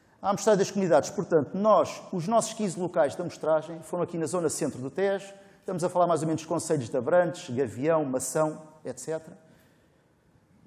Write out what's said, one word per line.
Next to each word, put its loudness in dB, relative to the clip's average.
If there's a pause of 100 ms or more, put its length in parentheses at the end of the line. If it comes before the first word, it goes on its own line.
(220)
A -2
amostragem 4
das 2
comunidades, 4
portanto, 0
nós, 2 (100)
os -4
nossos 0
quinze -4
locais 0
de -6
amostragem -2
foram -4
aqui -4
na -2
zona -2
centro -4
do -8
Tejo, -2 (260)
estamos -4
a 0
falar 4
mais 2
ou -2
menos -2
dos -14
concelhos -2
de -4
Abrantes, 2
Gavião, 0
Mação, -2 (240)
et -10
cetera. -10 (1300)